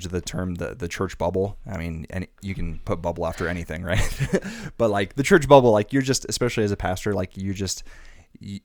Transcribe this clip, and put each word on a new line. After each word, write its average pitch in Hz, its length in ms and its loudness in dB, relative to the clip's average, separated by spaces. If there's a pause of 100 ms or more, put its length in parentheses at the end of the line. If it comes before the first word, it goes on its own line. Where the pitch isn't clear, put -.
the 85 140 -4
term, 90 340 -6
the, 82 200 -6
the 85 120 -6
church - 300 -4
bubble. 95 400 0 (120)
I 95 80 -6
mean, 82 320 -6
and 90 160 -6 (160)
you 95 140 -6
can 82 240 -4
put 87 220 -4
bubble 85 260 -2
after 82 200 -4
anything, 82 360 -6
right? 90 180 2 (520)
<laughs> - 240 -12
But, 117 120 4
like, 101 260 -2
the 139 80 2
church 156 240 4
bubble, 131 240 10
like, 107 200 4
you're 135 100 2
just, 131 280 0
especially 120 340 0
as 104 80 2
a 101 60 0
pastor, 92 360 -2
like, 95 220 -4
you 95 180 -4
just, 95 300 -4 (580)
y-, 98 240 -12